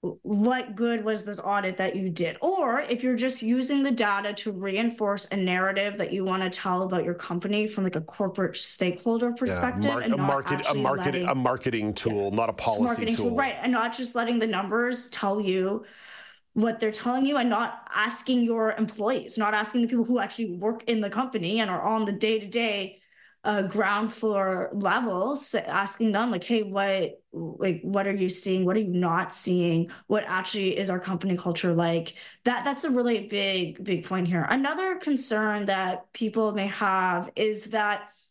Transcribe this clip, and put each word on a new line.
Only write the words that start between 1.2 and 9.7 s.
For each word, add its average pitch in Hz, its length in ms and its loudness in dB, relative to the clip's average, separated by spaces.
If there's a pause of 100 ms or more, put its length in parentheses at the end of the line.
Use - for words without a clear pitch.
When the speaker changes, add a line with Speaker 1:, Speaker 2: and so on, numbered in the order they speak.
Speaker 1:
this 202 180 -8
audit 190 360 -2
that 190 180 -2
you 190 140 -2
did? 165 320 -2
Or 294 400 2
if 240 200 -2
you're 254 140 2
just 247 240 -2
using 262 440 2
the 277 60 2
data 208 440 0
to 208 180 -6
reinforce 202 760 0
a 202 80 -2
narrative 190 580 0
that 196 160 -2
you 190 140 -2
wanna 190 240 0
tell 180 320 0
about 185 220 0
your 175 100 -2
company 196 520 -2
from, 214 180 -2
like, 180 120 0
a 160 60 -2
corporate 190 560 -2
stakeholder 226 720 0
Speaker 2:
Yeah, 233 80 -6
Speaker 1:
perspective 247 460 0